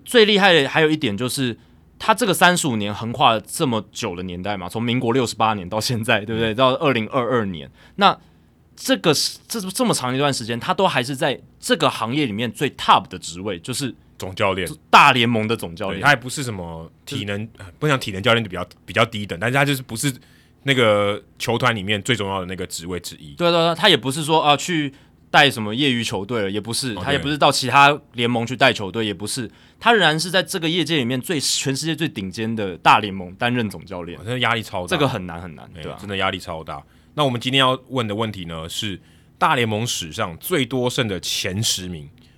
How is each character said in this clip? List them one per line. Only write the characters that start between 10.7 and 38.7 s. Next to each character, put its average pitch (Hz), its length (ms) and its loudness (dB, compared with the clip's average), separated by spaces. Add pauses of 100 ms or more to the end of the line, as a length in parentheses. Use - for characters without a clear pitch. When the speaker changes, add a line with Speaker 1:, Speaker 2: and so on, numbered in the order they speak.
Speaker 1:
都 190 140 2
还 135 160 0
是 135 120 -6
在 131 240 -2 (200)
这 247 160 0
个 143 140 4
行 117 260 -4
业 151 100 0
里 110 60 -2
面 113 200 -4
最 139 200 -4
top - 380 4
的 92 100 -12
职 82 220 -12
位， 95 180 -6
就 123 140 -8
是 120 200 -4 (240)
Speaker 2:
总 95 160 -8
教 98 200 0
练。 92 140 -2 (220)
Speaker 1:
大 160 220 8
联 120 180 4
盟 110 180 0
的 117 80 0
总 98 200 -8
教 95 160 -6
练。 82 80 -6
Speaker 2:
对， - 40 -8
他 139 60 6
也 143 60 6
不 123 120 -6
是 139 140 -8
什 123 100 -6
么 82 400 -10 (140)
体 104 200 -8
能， 101 280 -6
Speaker 1:
就 - 100 -20
是 90 140 -18
Speaker 2:
不 147 100 -2
讲 139 120 2
体 113 120 -8
能 95 120 -6
教 117 100 6
练 117 100 2
就 101 60 -8
比 90 60 -10
较， 90 100 -4 (200)
比 95 80 -12
较 110 120 6
低 104 200 -6
等， 92 140 -6
但 110 100 -2
是 127 60 -2
他 139 80 4
就 139 120 0
是 131 80 -8
不 117 120 -12
是 135 160 -2 (520)
那 135 100 2
个 104 480 2 (160)
球 117 200 -2
团 120 180 2
里 98 80 -6
面 101 180 -2
最 123 140 0
重 101 120 -2
要 95 120 -2
的 90 80 -6
那 92 80 -8
个 92 100 -8
职 82 220 -10
位 90 120 -4
之 - 180 -14
一。 73 180 -20
Speaker 1:
对， 170 160 0
对， 170 160 4
对， 170 80 0
他 208 140 4
也 175 60 8
不 123 140 0
是 151 140 -4
说， 156 180 2
啊， 147 140 6
去 147 380 -2 (360)
带 147 220 8
什 113 100 -4
么 107 140 -4
业 139 160 2
余 120 100 0
球 101 240 -4
队 113 180 -2
了， 98 60 -2
也 104 100 -4
不 104 120 -6
是， 123 220 -4
Speaker 2:
哦， - 20 -6
对。 90 80 -6
Speaker 1:
他 131 80 -2
也 143 80 0
不 139 100 -6
是 151 80 -2
到 147 140 6
其 135 160 0
他 143 320 6 (140)
联 120 160 0
盟 117 180 0
去 127 80 -6
带 131 160 6
球 101 180 -4
队， 110 160 -2
也 104 80 -2
不 104 140 -10
是， 110 220 -6 (280)
他 233 140 2
仍 220 100 6
然 156 160 4
是 170 140 -6
在 185 100 2
这 180 160 -4
个 165 120 -2
业 170 160 0
界 165 100 -2
里 135 80 2
面 127 160 -2
最， 151 180 -4
全 135 380 -2
世 135 100 -6
界 160 80 -2
最 156 140 -4
顶 98 240 -8
尖 110 240 -4
的 95 220 -4
大 135 220 6
联 104 140 -4
盟 92 220 -10
担 120 180 0
任 117 160 0
总 85 140 -14
教 90 200 -10
练。 85 140 -12
Speaker 2:
哦， 78 60 -16
真 113 100 -8
的 127 60 -4
压 117 160 2
力 110 80 -4
超 90 240 -6
大。 - 0 -
Speaker 1:
这 185 100 -2
个 147 80 2
很 98 220 -2
难 85 140 -10
很 90 120 -14
难， - 220 -20
Speaker 2:
哎， 82 60 -14
Speaker 1:
对 76 100 -10
啊。 60 80 -12
Speaker 2:
真 98 80 -12
的 101 80 -6
压 95 160 0
力 92 80 -4
超 82 240 -10
大。 73 180 -12 (340)
那 151 100 0
我 135 40 2
们 120 120 -2
今 127 100 -4
天 135 80 4
要 131 180 4 (120)
问 127 180 -4
的 101 80 -4
问 110 160 -2
题 92 140 -10
呢， 82 240 -10
是 98 300 -8 (380)